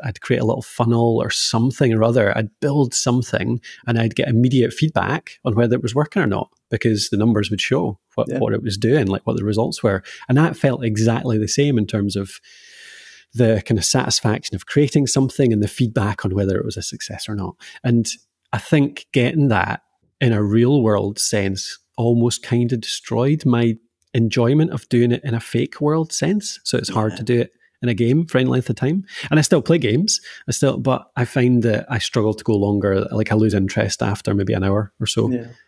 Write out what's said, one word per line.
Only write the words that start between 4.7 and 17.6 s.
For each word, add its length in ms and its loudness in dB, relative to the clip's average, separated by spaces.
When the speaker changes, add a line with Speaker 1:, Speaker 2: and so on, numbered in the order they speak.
Speaker 1:
feedback 720 -2
on 100 0
whether 200 2
it 80 -4
was 100 -4
working 300 0
or 40 0
not, 220 -2
because 380 0
the 80 -2
numbers 340 2
would 100 -4
show 380 -2
what, 140 -2
Speaker 2:
Yeah. 100 -4
Speaker 1:
what 140 0
it 100 -4
was 140 -4
doing, 300 2
like, 200 -2
what 100 -2
the 80 -4
results 380 -2
were. 180 2
And 80 4
that 200 2
felt 280 0
exactly 520 0
the 120 0
same 280 2
in 80 2
terms 300 -2
of 240 -8
the 300 2
kind 140 2
of 60 -2
satisfaction 680 -2
of 120 -10
creating 400 2
something 440 2
and 120 2
the 40 0
feedback 560 -2
on 120 -2
whether 220 0
it 80 -4
was 120 -8
a 60 -10
success 440 -12
or 80 -8
not. 200 -8